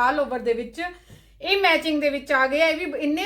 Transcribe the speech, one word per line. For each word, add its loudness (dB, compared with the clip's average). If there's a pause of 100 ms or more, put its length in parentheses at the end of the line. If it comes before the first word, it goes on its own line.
all 2
over -4
ਦੇ 0
ਵਿੱਚ, -8 (580)
ਇਹ 0
ਮੈਚਿੰਗ 2
ਦੇ 2
ਵਿੱਚ -4
ਆ 4
ਗਏ 0
ਆ। 6
ਇਹ 0
ਵੀ -6
ਇੰਨੇ -2